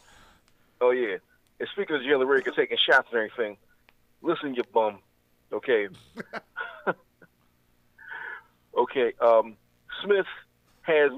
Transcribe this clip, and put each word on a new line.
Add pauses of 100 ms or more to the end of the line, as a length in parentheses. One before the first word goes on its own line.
(800)
Oh,
yeah. (420)
And
speaking
of
Jalen
Reagor
taking
shots
and
everything, (640)
listen,
you (100)
bum. (540)
Okay.
<laughs> (1800)
Okay,
um, (460)
Smith (560)
has